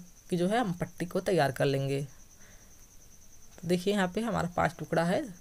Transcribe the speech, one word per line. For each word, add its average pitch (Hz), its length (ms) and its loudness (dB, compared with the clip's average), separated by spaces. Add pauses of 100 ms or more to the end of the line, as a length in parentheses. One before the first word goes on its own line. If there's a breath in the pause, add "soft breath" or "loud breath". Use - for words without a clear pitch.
(300)
की 185 60 2
जो 175 120 2
है 220 100 2
हम 220 140 0
पट्टी 170 340 -6
को 180 140 -2
तैयार 160 320 2
कर 127 120 0
लेंगे। 139 360 0
तो - 1700 -16
देखिए 180 260 2
यहाँ 196 140 2
पे 180 120 -4
हमारा 180 280 0
पांच 170 300 0
टुकड़ा 165 260 0
है, 196 180 2 (180)